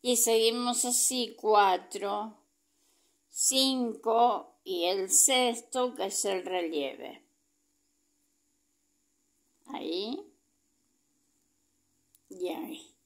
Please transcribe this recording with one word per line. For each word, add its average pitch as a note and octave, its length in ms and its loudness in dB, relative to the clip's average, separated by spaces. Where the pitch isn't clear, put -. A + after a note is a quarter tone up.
Y B3 160 0
seguimos A#3+ 680 2
así, B3 520 0
cuatro, G3+ 1000 2
cinco A#3+ 1300 2
y F3 220 -4
el F#3+ 260 -2
sexto, B3+ 840 2
que - 120 -6
es - 180 -4
el F#3+ 220 -2
relieve. D#3+ 800 -6
Ahí. G#3+ 580 -8
Y F3+ 180 -6
ahí. - 460 -12